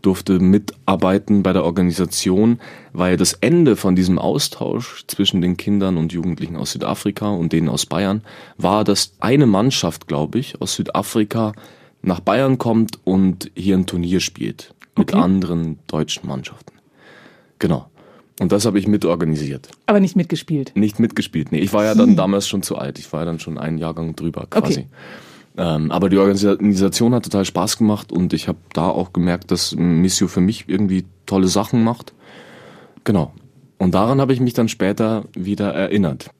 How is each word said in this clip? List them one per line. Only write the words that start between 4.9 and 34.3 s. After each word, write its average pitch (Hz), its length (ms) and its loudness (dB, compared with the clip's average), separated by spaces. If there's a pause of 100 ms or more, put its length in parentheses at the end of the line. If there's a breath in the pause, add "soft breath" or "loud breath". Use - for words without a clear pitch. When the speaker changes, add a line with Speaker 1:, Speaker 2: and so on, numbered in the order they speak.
Speaker 1:
zwischen 95 340 -2
den 90 160 0
Kindern 98 400 -2
und 80 160 -2
Jugendlichen 85 420 -6
aus - 160 -8
Südafrika - 580 -4
und 85 220 -2
denen 87 180 0
aus - 160 -4
Bayern 98 360 -2 (360 loud breath)
war, 101 260 2
dass 101 360 0
eine 135 260 4
Mannschaft, 101 640 0
glaub 73 280 -4
ich, - 260 -6
aus - 140 -6
Südafrika 107 760 -2 (500 loud breath)
nach 90 200 -2
Bayern 127 360 2
kommt 113 460 0
und 92 520 0
hier 95 220 0
ein 92 80 2
Turnier 87 360 -2
spielt - 520 -8 (240)
mit - 160 2
Speaker 2:
Okay. 202 80 4
Speaker 1:
anderen 85 680 0
deutschen - 420 -4
Mannschaften. - 440 -14 (840 soft breath)
Genau. 80 280 -2 (520 soft breath)
Und 95 140 0
das 104 120 2
habe 101 140 2
ich 98 80 -2
mitorganisiert. 82 800 -2 (180)
Speaker 2:
Aber 208 140 4
nicht 190 160 2
mitgespielt? 156 600 -2
Speaker 1:
Nicht 104 220 0
mitgespielt, 107 540 -2
nee. 78 80 0
Ich 95 140 -2
war 104 100 2
ja 107 100 2
dann 110 180 6
Speaker 2:
Hm. 95 40 8
Speaker 1:
damals 98 320 0
schon 95 160 -4
zu - 140 -6
alt. - 220 -8
Ich - 120 -18
war 78 100 -6
ja 85 40 -4
dann 82 140 -6
schon 80 180 -10
einen 80 200 -6
Jahrgang 82 380 -6
drüber - 280 -6
Speaker 2:
Okay. - 180 -2
Speaker 1:
quasi. - 260 -2 (680 loud breath)
Ähm, 80 340 -2
aber 90 160 2
die 95 100 4
Organisa-, 98 340 4
Organisation 101 600 2
hat 120 120 0
total 98 180 0
Spaß 90 340 -2
gemacht 107 360 0
und 90 180 0
ich 82 160 -4
hab 85 80 -2 (180)
da 82 140 0
auch 90 240 -2
gemerkt, 87 400 -2
dass 85 240 -2
Missio 87 540 2
für - 100 -2
mich 98 280 0
irgendwie 92 360 0 (220)
tolle 95 240 2
Sachen 110 340 0
macht. 117 300 -4 (880 loud breath)
Genau. 92 300 0 (440)
Und 92 160 0
daran 117 280 2
habe 135 100 2